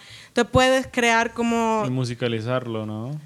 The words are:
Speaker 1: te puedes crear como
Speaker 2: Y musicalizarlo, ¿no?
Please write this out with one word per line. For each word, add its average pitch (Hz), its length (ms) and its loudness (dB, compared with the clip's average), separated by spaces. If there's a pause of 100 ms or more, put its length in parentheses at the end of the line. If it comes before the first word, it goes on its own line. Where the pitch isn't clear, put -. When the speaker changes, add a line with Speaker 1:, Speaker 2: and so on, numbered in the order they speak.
(320)
Speaker 1:
te 240 120 2
puedes 254 440 4
crear 233 440 2
como 226 540 0
Speaker 2:
Y 127 40 -2
musicalizarlo, 120 960 -2
¿no? 110 420 -8